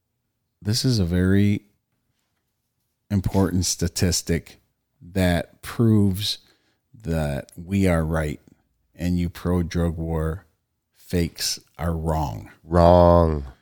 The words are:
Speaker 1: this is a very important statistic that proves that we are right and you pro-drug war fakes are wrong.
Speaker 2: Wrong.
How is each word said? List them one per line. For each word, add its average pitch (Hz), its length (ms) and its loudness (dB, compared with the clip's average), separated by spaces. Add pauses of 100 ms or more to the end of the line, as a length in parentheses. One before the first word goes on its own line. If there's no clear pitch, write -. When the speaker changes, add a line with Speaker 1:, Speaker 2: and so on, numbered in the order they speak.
(600)
Speaker 1:
this 107 220 -2
is 127 140 0
a 95 80 0
very 95 560 2 (1500)
important 95 560 0
statistic - 920 -4 (420)
that 87 640 -2
proves 101 760 0 (640)
that 76 520 -4
we 95 320 -2
are 85 160 2
right 78 360 -4 (560)
and 90 240 -2
you 87 100 -2
pro-drug 85 680 -2
war 80 500 -6 (500)
fakes - 640 -6 (180)
are 85 180 -4
wrong. 76 540 -4 (140)
Speaker 2:
Wrong. 85 840 6 (160)